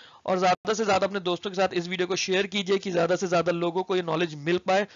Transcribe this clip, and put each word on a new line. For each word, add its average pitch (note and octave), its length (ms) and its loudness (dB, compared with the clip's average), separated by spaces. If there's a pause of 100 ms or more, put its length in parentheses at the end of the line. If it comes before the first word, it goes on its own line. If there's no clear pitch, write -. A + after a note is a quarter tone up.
(260)
और F#3 140 0
ज्यादा F#3 340 2
से G#3+ 120 -2
ज्यादा G3 220 4
अपने G3 140 -6
दोस्तों F3+ 300 -2
के F3+ 40 -12
साथ F#3+ 180 0
इस F3 140 -2
वीडियो F3+ 200 -2
को F#3 100 -4
share F#3+ 300 0
कीजिए G3 300 0
कि F#3+ 140 -4
ज्यादा E3+ 240 2
से F#3 120 -2
ज्यादा E3+ 240 2
लोगों E3+ 320 -2
को F#3+ 120 -2
ये F#3 80 0
knowledge D#3+ 400 -2
मिल E3+ 140 0 (100)
पाए G3 280 2